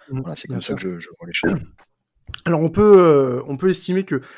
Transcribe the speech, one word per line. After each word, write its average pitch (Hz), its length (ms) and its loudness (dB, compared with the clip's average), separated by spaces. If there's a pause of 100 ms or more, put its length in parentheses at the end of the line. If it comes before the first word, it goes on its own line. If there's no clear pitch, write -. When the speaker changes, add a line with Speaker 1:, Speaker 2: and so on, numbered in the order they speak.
(100)
Speaker 1:
Mmh, 131 100 -8
Speaker 2:
voilà, 80 160 -12
c'est - 120 -12
Speaker 1:
bien 135 80 -10
Speaker 2:
comme 92 60 -10
ça 107 140 -8
Speaker 1:
sûr. - 0 -
Speaker 2:
que 92 60 -12
je, 90 180 -10
je - 80 -18 (100)
vois - 80 -20
les 85 60 -16
choses. - 220 -4 (920)
Speaker 1:
Alors 170 160 -2
on 160 100 -2
peut, 202 280 6
euh, 139 480 4
on 143 100 -8
peut 180 140 -2
estimer 180 320 -4
que, 180 140 -6 (220)